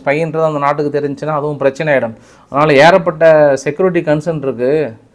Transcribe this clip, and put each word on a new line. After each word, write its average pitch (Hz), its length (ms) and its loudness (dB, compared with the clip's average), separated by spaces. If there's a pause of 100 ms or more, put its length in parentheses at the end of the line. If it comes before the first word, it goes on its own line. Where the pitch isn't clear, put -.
ஸ்பைன்றது 156 400 -2
அந்த 156 160 -2
நாட்டுக்கு 147 400 -2
தெரிஞ்சுன்னா 147 360 -6
அதுவும் 147 220 -6
பிரச்சனை 139 360 -2
ஆயிடும். 117 220 -2 (340)
அதனால 151 240 2
ஏகப்பட்ட 160 800 4
செக்யூரிட்டி 170 560 -2
கன்சர்ன் 151 300 -4
இருக்கு. 131 520 -2 (220)